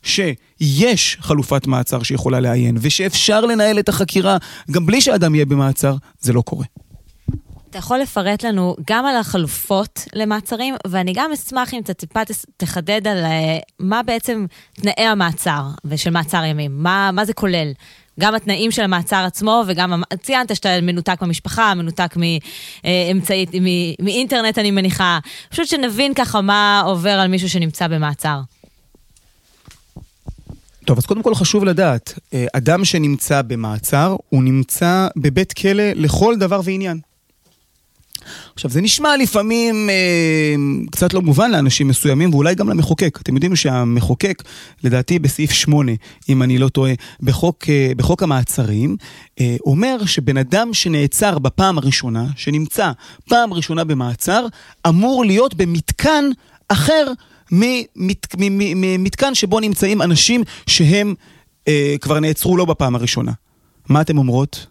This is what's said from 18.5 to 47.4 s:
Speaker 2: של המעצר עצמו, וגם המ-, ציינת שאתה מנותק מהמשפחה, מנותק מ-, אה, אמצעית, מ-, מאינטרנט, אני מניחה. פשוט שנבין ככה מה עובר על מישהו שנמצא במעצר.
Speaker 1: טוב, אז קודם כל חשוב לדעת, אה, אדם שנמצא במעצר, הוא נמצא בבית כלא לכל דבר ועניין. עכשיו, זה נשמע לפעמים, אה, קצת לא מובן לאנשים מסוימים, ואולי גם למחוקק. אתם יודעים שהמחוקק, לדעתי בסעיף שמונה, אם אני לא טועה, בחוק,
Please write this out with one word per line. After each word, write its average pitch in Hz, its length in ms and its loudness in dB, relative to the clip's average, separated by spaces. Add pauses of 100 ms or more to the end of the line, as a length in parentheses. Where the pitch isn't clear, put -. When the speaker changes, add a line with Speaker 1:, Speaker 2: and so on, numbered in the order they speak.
Speaker 2:
של 220 120 -2
המעצר 185 340 0
עצמו, 214 500 0
וגם 180 260 -2
המ-, 175 300 -4
ציינת 254 340 -2
שאתה 185 260 0
מנותק 175 380 -2
מהמשפחה, 196 540 -2
מנותק 170 420 -4
מ-, 175 60 0 (640)
אה, 180 260 0
אמצעית, 190 440 -2
מ-, 175 500 -2
מאינטרנט, 226 540 -2
אני 208 120 0
מניחה. 190 480 0 (320)
פשוט 330 160 -4
שנבין 277 480 -2
ככה 240 260 0
מה 202 460 2
עובר 185 240 0
על 190 180 2
מישהו 185 200 0
שנמצא 170 400 -2
במעצר. 151 520 -2 (2500)
Speaker 1:
טוב, 123 140 2
אז 127 80 -2
קודם 214 160 0
כל 220 120 2
חשוב 196 300 2
לדעת, 165 540 0 (160)
אה, 123 180 -2
אדם 156 320 2
שנמצא 147 580 0
במעצר, 120 720 -2 (120)
הוא 131 140 4
נמצא 170 720 2
בבית 147 360 0
כלא 202 420 0
לכל 165 440 2
דבר 196 260 0
ועניין. 185 360 -4 (1500)
עכשיו, - 160 -6
זה 131 100 0
נשמע 294 360 2
לפעמים, 220 760 0
אה, 165 640 2 (360)
קצת - 240 0
לא 185 80 2
מובן 180 280 4
לאנשים 139 380 2
מסוימים, 135 460 2
ואולי 147 200 4
גם 202 140 0
למחוקק. 165 540 0
אתם - 120 -2
יודעים 170 220 2
שהמחוקק, 123 840 0 (420)
לדעתי 127 340 2
בסעיף 143 340 0
שמונה, 147 400 2 (360)
אם 131 140 4
אני 127 160 2
לא 123 100 4
טועה, 131 240 0 (300)
בחוק, 139 460 0